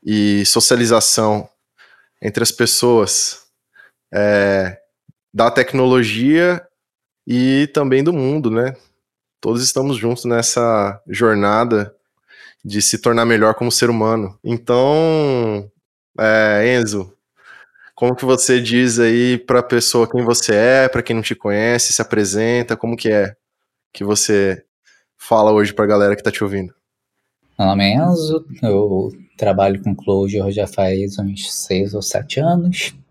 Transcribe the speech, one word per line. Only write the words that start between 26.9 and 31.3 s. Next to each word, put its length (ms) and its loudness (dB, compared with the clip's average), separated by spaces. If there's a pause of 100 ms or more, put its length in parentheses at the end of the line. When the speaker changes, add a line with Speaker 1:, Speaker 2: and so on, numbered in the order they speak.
Speaker 2:
Meu 80 -2
nome 200 2
é 100 2
Enzo, 500 0 (160)
eu 480 0 (280)
trabalho 440 0
com 140 -2
Clojure 560 -2
já 160 -4
faz 500 -4
uns 360 -8